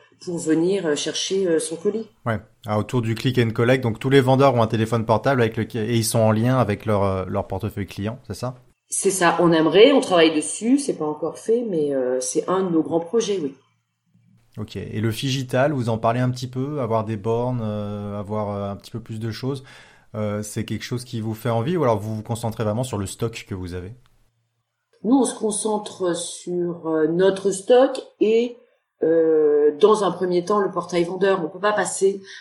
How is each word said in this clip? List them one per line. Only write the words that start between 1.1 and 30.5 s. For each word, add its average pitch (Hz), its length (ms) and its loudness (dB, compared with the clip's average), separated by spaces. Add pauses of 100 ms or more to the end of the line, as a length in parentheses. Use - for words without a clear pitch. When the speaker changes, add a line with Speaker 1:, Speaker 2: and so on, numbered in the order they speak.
Speaker 1:
euh, 160 100 2
son 156 160 -4
colis. 208 320 -4 (180)
Speaker 2:
Ouais. 110 140 -2 (280)
Ah, 107 120 0
autour 117 240 -2
du 110 140 -2
click 127 220 -2
and 117 120 2
collect, 120 320 2
donc 113 160 -2
tous 135 100 -4
les 139 120 8
vendeurs 131 340 4
ont 117 80 2
un 107 60 2
téléphone 113 360 0
portable 120 380 2
avec 107 140 0
lequel, 110 340 -4
et 120 60 2
ils 113 80 2
sont 117 160 0
en 110 100 6
lien 117 260 2
avec 104 300 0
leur, 104 160 2
euh, 95 240 0
leur 98 220 -4
portefeuille 98 380 -6
client, 104 420 -8
c'est 101 60 -10
ça ? 127 200 -8 (340)
Speaker 1:
C'est - 220 0
ça. 170 300 2
On 170 100 6
aimerait, 165 400 8
on 269 100 6
travaille 165 320 4
dessus, 214 460 0
c'est - 160 -2
pas 156 100 -6
encore 151 320 -4
fait, 233 320 0
mais, 151 240 0
euh, 127 280 0
c'est - 280 -4
un 190 140 0
de 185 80 -2
nos 160 120 2
grands 151 180 -2
projets, 196 420 -2
oui. 135 140 -8 (1000)
Speaker 2:
Ok. 107 180 -10
Et 101 240 -8
le 110 100 0
Figital, 131 640 -2
vous 123 160 -2
en 113 80 0
parlez 117 240 0
un 127 80 0
petit 127 180 -6
peu, 135 360 -6
avoir 110 240 -2
des 113 100 -6
bornes, 117 460 -2
euh, 104 580 -6
avoir, 104 340 -6
euh, 101 160 -4
un 101 60 -8
petit - 140 -20
peu 117 100 -10
plus 113 180 -12
de 113 120 -6
choses, 127 340 -6 (500)
euh, 107 280 -4
c'est 107 240 -6
quelque 107 180 -6
chose 123 200 -6
qui 113 180 -8
vous 110 100 -4
fait 110 160 -6
envie 117 300 -2
ou 151 60 0
alors 117 140 2
vous 110 180 -6
vous 107 60 -6
concentrez 117 400 -6
vraiment 110 220 -2
sur 113 140 -6
le 98 80 -4
stock - 420 -8
que 101 60 -8
vous 92 180 -10
avez ? 90 200 -10 (1120)
Speaker 1:
Nous, 240 120 4
on 254 80 4
se - 100 -4
concentre 208 800 -4
sur, 175 720 -6
euh, 156 200 2
notre 190 440 2
stock 247 480 4 (220)
et, 233 380 2 (440)
euh, 156 800 4
dans 202 240 6
un 180 60 2
premier 175 340 0
temps, 208 140 2